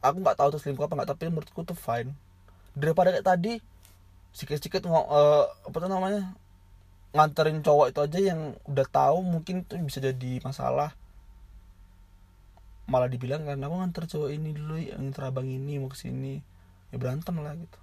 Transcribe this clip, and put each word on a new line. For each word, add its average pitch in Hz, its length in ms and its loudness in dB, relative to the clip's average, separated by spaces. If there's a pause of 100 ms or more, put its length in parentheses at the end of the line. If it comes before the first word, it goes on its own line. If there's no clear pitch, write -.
Aku 190 160 2
nggak 147 160 2
tahu 143 160 4
itu 151 80 -6
selingkuh 139 240 -4
apa 156 160 -4
nggak, - 160 -4
tapi 165 160 -4
menurutku 165 320 -8
tuh 170 120 -8
fine. 120 360 -4 (640)
Daripada 165 360 4
kayak - 120 -2
tadi, 190 320 2 (800)
sikit-sikit 151 480 -4
ngo-, 165 240 2
eh, 147 400 8
apa - 280 -10
tuh 170 120 -4
namanya, 190 480 -2 (800)
nganterin 156 480 4
cowok 147 280 8
itu 147 120 -2
aja 151 160 -2
yang 180 200 2 (280)
udah 135 200 2
tahu 143 360 4
mungkin 175 400 -2
tuh - 160 -8
bisa 143 200 -6
jadi 127 440 -4
masalah. 135 480 -2 (1900)
Malah 127 240 2
dibilang 127 400 -4
kan, 139 120 -6
"Aku 156 200 -6
nganter 170 280 -4
cowok 151 240 -4
ini 156 200 -6
dulu, 151 240 -6
yang 160 280 -8
nganter 135 200 -8
abang 131 240 -4
ini 135 320 -6
mau 135 80 -6
ke 135 80 -14
sini." 135 440 -8 (520)
Ya 123 80 -10
berantem 151 400 -4
lah 151 160 -10
gitu. 165 260 -16